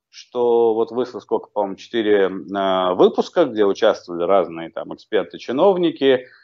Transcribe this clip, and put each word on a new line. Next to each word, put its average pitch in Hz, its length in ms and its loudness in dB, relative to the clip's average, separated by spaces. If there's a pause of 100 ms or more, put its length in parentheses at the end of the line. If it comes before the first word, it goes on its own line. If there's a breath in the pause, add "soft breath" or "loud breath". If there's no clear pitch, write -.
что 117 640 0
вот 113 160 -2
вышло 120 280 -6
сколько, - 300 -6
по-моему, 98 260 -4
четыре, 104 540 0
э, 95 640 -2
выпуска, 170 520 2
где 107 200 0
участвовали 95 580 0
разные 82 460 0
там 80 240 -12
эксперты, - 460 -4
чиновники. 151 880 0 (160 loud breath)